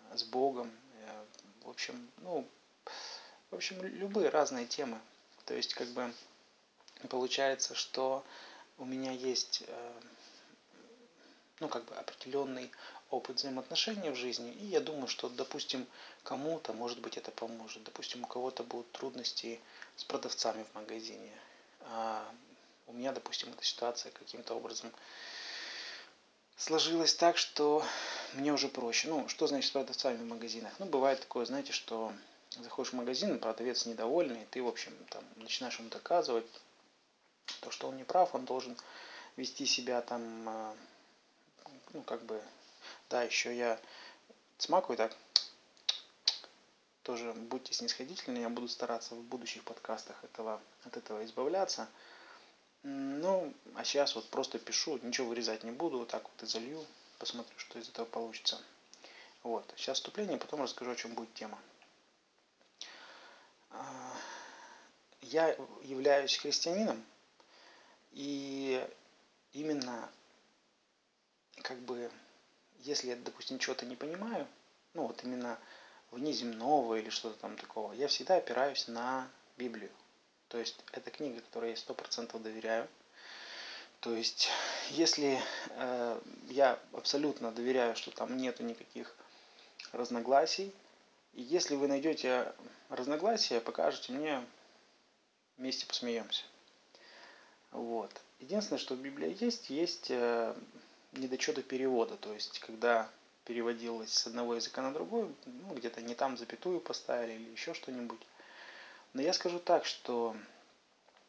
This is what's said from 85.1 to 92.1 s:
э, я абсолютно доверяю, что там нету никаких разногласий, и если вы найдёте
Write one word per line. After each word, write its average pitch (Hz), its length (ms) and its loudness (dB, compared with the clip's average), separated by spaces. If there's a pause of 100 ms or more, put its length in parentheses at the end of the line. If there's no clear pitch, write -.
э, 123 520 0 (280)
я 127 300 8 (140)
абсолютно 143 580 2
доверяю, 120 440 4
что - 160 -6
там 120 260 -2
нету 127 260 -2
никаких - 520 -8 (760)
разногласий, 123 800 4 (640)
и 123 80 -10
если 147 340 2
вы 139 120 4
найдёте 139 640 4 (360)